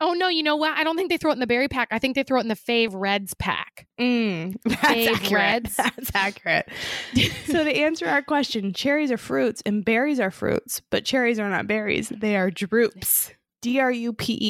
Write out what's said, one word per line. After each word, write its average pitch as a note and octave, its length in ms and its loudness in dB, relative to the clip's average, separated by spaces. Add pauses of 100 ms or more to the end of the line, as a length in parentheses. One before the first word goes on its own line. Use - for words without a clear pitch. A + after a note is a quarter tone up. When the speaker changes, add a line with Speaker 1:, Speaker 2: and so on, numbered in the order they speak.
Speaker 1:
oh, E4 120 2
no, F4+ 140 0
you E4 140 0
know D4+ 140 2
what? D4+ 200 0
I D#4 80 0
don't D#4+ 140 0
think F#4 140 -2
they - 60 0
throw D#4 120 0
it D4 60 2
in - 40 -4
the B3+ 60 -2
berry A#3+ 220 2
pack. B3+ 240 -2
I A3 80 0
think C4 160 0
they C4+ 80 2
throw C4 160 0
it A#3 60 0
in - 20 -6
the G#3+ 80 -2
Fave A#3 400 0
Reds G3 400 -2
pack. - 500 -4 (140)
Speaker 2:
Mm, G#3 640 0
<laughs> - 40 -2
that's A3+ 160 0
Speaker 1:
Fave A#3 320 4
Speaker 2:
accurate. G3 200 -2
Speaker 1:
Reds. G#3 420 0
Speaker 2:
That's A#3+ 400 -2
accurate. F#3+ 520 0 (460)
Speaker 1:
<laughs> A#3+ 40 4 (280)
Speaker 2:
So D#4 180 2
to D4 140 2
answer D#4+ 300 0
our C#4+ 160 2
question, A3+ 500 0
cherries C#4+ 380 0
are A#3 80 0
fruits C4 480 0
and G#3 180 0
berries B3+ 340 2
are F#3+ 120 0
fruits, - 580 -2
but - 160 -2
cherries A#3+ 340 2
are G3+ 100 -2
not G3+ 180 -2
berries. G#3+ 420 -2
They G#3+ 280 -2
are F#3 120 2
drupes. - 840 0 (320)
D B3 160 0
R B3+ 120 2
U A#3 220 -2
P - 240 -4 (120)